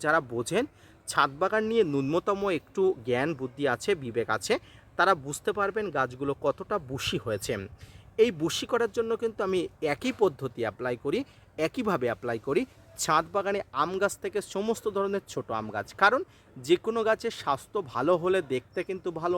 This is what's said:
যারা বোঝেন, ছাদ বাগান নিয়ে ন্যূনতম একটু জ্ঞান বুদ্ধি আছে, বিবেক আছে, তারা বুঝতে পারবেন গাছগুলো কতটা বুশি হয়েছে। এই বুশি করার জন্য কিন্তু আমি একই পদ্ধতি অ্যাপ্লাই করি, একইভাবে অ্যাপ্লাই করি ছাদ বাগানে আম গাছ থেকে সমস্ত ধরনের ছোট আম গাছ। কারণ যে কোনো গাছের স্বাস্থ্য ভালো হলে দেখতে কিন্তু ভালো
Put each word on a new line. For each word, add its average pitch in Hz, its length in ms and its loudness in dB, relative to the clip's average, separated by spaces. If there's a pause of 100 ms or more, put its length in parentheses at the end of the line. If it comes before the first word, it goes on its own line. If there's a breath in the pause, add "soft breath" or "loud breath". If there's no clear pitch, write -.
যারা 160 160 4 (140)
বোঝেন, 165 320 0 (420 soft breath)
ছাদ 143 220 4 (100)
বাগান 208 300 2
নিয়ে 226 220 6
ন্যূনতম 160 480 0 (180)
একটু - 240 -4 (240)
জ্ঞান 127 240 2 (100)
বুদ্ধি 131 240 -6 (100)
আছে, - 160 -4 (120)
বিবেক 117 340 -2
আছে, 208 180 0 (440 loud breath)
তারা 185 140 6 (120)
বুঝতে 147 340 -4
পারবেন 202 280 -2 (100)
গাছগুলো 131 360 -2 (120)
কতটা 185 320 0 (140)
বুশি 135 340 -4
হয়েছে। 110 280 -4 (680 loud breath)
এই 240 80 6 (120)
বুশি 165 300 -2
করার 233 240 0
জন্য 226 140 -2 (120)
কিন্তু 226 260 -4
আমি 190 120 0 (220)
একই 156 360 -2
পদ্ধতি 139 480 0
অ্যাপ্লাই 123 380 -4
করি, 151 140 0 (480 soft breath)
একইভাবে 175 400 -2
অ্যাপ্লাই 117 320 -2
করি 147 240 0 (360 soft breath)
ছাদ 165 340 2
বাগানে 196 280 0 (120)
আম 147 260 0
গাছ 196 160 0 (100)
থেকে 202 140 -2 (160)
সমস্ত 214 300 -2 (120)
ধরনের 196 320 -2
ছোট - 220 -8
আম 110 240 -4
গাছ। 101 140 -4 (140)
কারণ 214 180 6 (360 soft breath)
যে 135 200 4
কোনো 226 320 -2
গাছের 220 220 2
স্বাস্থ্য - 480 -2 (160)
ভালো 139 220 4
হলে 185 260 2
দেখতে 127 460 -4
কিন্তু 190 220 -6
ভালো 170 280 -2